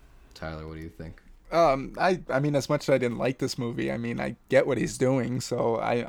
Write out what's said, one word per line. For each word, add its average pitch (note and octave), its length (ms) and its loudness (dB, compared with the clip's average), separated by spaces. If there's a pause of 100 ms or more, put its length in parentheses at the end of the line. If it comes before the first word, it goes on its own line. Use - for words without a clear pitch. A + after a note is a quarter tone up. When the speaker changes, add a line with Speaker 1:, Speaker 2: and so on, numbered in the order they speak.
(360)
Speaker 1:
Tyler, D#2 320 -10
what D#2+ 80 -12
do D#2+ 60 -12
you E2 80 -10
think? E2 320 -14 (300)
Speaker 2:
Um, C#3+ 480 2
I, F3 300 2
I B2+ 100 2
mean, D3 160 2
as C3 140 0
much D3 180 0
as C#3+ 60 4
I C3+ 40 8
didn't A#2+ 200 0
like C3 220 -2
this B2+ 180 -4
movie, B2+ 340 -2
I C3 60 -4
mean, A#2 240 -4
I C3 140 -4 (140)
get C3 180 6
what C3+ 100 2
he's - 200 -2
doing, B2+ 440 2
so A#2+ 360 0
I, A#2 320 0